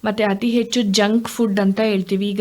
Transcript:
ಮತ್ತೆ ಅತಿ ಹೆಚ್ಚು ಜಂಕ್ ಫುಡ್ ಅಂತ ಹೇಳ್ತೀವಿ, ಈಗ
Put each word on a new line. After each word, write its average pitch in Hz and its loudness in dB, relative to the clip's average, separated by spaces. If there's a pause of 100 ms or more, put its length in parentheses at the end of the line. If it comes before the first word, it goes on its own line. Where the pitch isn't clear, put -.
ಮತ್ತೆ 214 -2
ಅತಿ 202 0
ಹೆಚ್ಚು 233 0
ಜಂಕ್ 208 2
ಫುಡ್ 214 0
ಅಂತ 196 2
ಹೇಳ್ತೀವಿ, 202 0
ಈಗ 202 -4